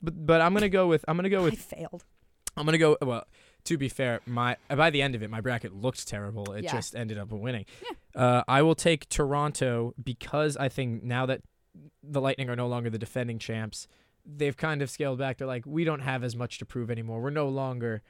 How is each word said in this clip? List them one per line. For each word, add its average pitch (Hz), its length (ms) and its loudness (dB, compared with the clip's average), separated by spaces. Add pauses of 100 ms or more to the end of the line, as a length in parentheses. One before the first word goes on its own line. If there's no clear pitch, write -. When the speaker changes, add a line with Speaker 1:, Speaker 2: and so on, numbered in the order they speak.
Speaker 1:
But, 160 240 -6
but 165 140 8
I'm 170 140 6
gonna 208 140 4
go 185 200 6
with, 156 200 4
I'm 156 80 2
gonna 180 120 0
go 190 120 2
Speaker 2:
<laughs> - 20 4
I - 20 4
Speaker 1:
with 147 140 2
Speaker 2:
failed. 165 460 -12 (520)
Speaker 1:
I'm 147 80 -4
gonna 160 140 4
go, 156 220 8
well, 120 240 -2 (400)
to 165 140 0
be 135 100 -2
fair, 120 380 0
my, 123 300 0 (120)
by 151 220 6
the 143 120 2
end 139 120 0
of 110 80 -6
it, 107 80 -6
my 110 100 -6
bracket 113 340 -4
looked 117 340 -4
terrible. 104 440 -6
It 107 120 -6
Speaker 2:
Yeah. 160 80 -4
Speaker 1:
just - 240 -4
ended 110 220 -6
up 101 120 -10
winning. 110 340 -6 (500)
Speaker 2:
Yeah. - 60 -4
Speaker 1:
Uh, 123 280 6
I 135 140 6
will 160 120 6
take 165 340 0
Toronto 135 960 0
because 147 540 -2
I 135 120 0
think 120 360 -4
now 123 220 0
that 131 160 -2 (600)
the 143 180 -4
Lightning 135 300 0
are 120 60 -2
no 123 100 0
longer 120 240 0
the 110 80 -2
defending 117 400 -4
champs, 110 480 -6 (400)
they've 143 300 -2
kind 151 260 -2
of 131 80 -2
scaled 135 280 -2
back. 131 200 -4
They're 139 80 -6
like, 123 180 -6
We 165 200 -2
don't 156 160 0
have 131 240 -2
as 123 120 -4
much 120 220 -6
to - 80 -12
prove 120 240 -6
anymore. 113 300 -6
We're 131 100 -4
no 147 180 0
longer 127 600 -4